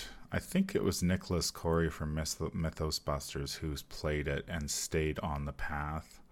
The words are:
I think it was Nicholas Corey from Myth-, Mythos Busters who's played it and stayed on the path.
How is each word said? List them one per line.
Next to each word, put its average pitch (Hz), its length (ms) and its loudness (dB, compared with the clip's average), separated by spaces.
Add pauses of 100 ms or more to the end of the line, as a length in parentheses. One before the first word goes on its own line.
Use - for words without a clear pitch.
(320)
I - 80 2
think 190 340 2
it - 80 4
was 92 220 4
Nicholas 90 480 2
Corey 82 360 4
from 76 240 -2
Myth-, 78 400 -2
Mythos 80 460 0
Busters 71 560 -2
who's 73 280 -4
played 76 440 -2
it 71 220 0
and 78 200 -2
stayed 78 520 0
on 73 240 -2
the 71 80 -2
path. 76 680 -4 (120)